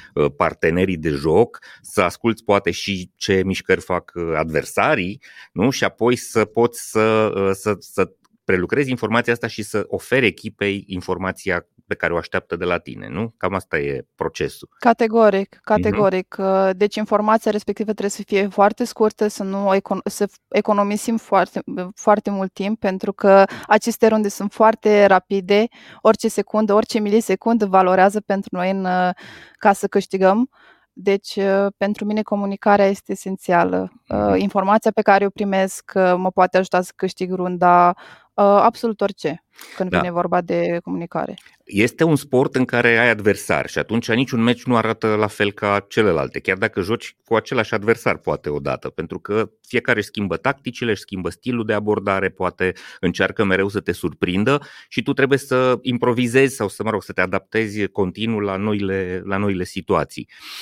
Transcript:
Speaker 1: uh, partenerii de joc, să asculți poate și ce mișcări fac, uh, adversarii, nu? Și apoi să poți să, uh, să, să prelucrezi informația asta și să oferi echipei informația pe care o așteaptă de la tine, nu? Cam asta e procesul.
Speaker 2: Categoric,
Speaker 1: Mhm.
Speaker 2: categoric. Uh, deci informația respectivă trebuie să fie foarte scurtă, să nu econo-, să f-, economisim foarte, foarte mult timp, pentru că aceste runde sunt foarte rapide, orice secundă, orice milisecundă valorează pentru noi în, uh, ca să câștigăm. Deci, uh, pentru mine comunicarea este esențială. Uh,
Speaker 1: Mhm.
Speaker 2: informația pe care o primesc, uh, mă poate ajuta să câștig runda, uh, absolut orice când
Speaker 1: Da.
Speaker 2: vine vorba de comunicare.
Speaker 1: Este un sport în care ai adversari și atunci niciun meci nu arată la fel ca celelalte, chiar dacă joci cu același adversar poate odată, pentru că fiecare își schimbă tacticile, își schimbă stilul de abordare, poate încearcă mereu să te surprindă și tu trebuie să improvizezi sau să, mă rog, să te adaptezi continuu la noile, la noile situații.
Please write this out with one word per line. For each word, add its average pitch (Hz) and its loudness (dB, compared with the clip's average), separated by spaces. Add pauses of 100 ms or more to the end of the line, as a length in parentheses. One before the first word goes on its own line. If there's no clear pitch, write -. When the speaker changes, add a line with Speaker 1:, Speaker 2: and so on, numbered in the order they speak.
(140)
Speaker 1:
uh, 71 2
partenerii 87 0
de 80 -4
joc, 80 2 (220)
să - -2
asculți 107 -2
poate 101 2
și 92 -6
ce 95 0
mișcări 92 0
fac, - -6
uh, 82 -4
adversarii, 87 -2 (300)
nu? 117 0
Și - -4
apoi 120 0
să - -2
poți 117 -2
să, 110 2
uh, 98 0
să, 101 -2
să - -4 (340)
prelucrezi 113 -2
informația 117 -2
asta 120 -6
și 110 -8
să 104 -6
oferi 123 0
echipei 101 -4
informația 92 -6 (200)
pe - -6
care 82 -4
o 85 -2
așteaptă 85 -6
de 87 -6
la 90 -2
tine, 52 -14
nu? 101 -8
Cam 90 -6
asta 90 -4
e 71 -6
procesul. - -6 (100)
Speaker 2:
Categoric, 220 2
Speaker 1:
Mhm. - -20
Speaker 2:
categoric. 202 0
Uh, 190 2
deci 202 0
informația 214 0
respectivă 208 -4
trebuie 202 -4
să - -12
fie 202 0
foarte 202 2
scurtă, 214 0
să - -8
nu 196 -2
econo-, 196 -2
să 202 -4
f-, - -8 (140)
economisim 208 0
foarte, 190 0 (320)
foarte 208 2
mult 190 -4
timp, 202 -4
pentru 190 -4
că 196 8 (220)
aceste 220 2
runde 214 2
sunt 202 -6
foarte 214 4
rapide, 196 2 (340)
orice 220 4
secundă, 214 0
orice 220 2
milisecundă 214 0
valorează 190 4
pentru 196 -4
noi 185 -2
în, 190 -2
uh, 180 0 (480)
ca 208 4
să 202 -2
câștigăm. 196 2 (420)
Deci, 196 -4
uh, 196 2 (100)
pentru 202 -4
mine 214 -2
comunicarea 202 2
este 202 -2
esențială. 185 -2 (160)
Uh, 202 -2
Speaker 1:
Mhm. 208 2
Speaker 2:
informația 196 2
pe 214 -2
care 196 4
o 196 -2
primesc, 190 -4
uh, 185 4
mă 185 -2
poate 185 2
ajuta 185 0
să - -8
câștig 185 -6
runda, 180 4 (400)
uh, 208 4
absolut 208 4
orice 196 -4 (320)
când 185 -4
Speaker 1:
Da. 180 0
Speaker 2:
vine 170 -2
vorba 175 -2
de 170 -2
comunicare. 175 -8 (300)
Speaker 1:
Este 113 0
un 160 4
sport 139 0
în 131 2
care 120 2
ai 120 4
adversari 101 0
și - -8
atunci 110 -2
niciun 120 0
meci 117 0
nu 123 0
arată 110 0
la 107 0
fel 101 -2
ca 101 0
celelalte, 80 0
chiar - -2
dacă 107 -4
joci 104 -6
cu 113 -2
același 113 -2
adversar 104 0
poate 76 -6
odată, 71 -6
pentru 80 -10
că 104 -4 (160)
fiecare 117 -2
își 101 -4
schimbă 95 -6
tacticile, 123 -6
își 101 -2
schimbă 92 -8
stilul 117 -6
de 110 -2
abordare, 101 0
poate 92 -4 (280)
încearcă 95 0
mereu 95 2
să 101 -4
te 87 -4
surprindă 98 -2 (280)
și - -6
tu 139 -2
trebuie 135 2
să 127 0
improvizezi 123 2
sau 104 -2
să, - -10
mă 107 -4
rog, 101 -4
să - -16
te - -4
adaptezi 101 -2
continuu 104 -4
la 101 -4
noile, 95 -4
la 95 -4
noile 98 -2
situații. 85 -4 (340)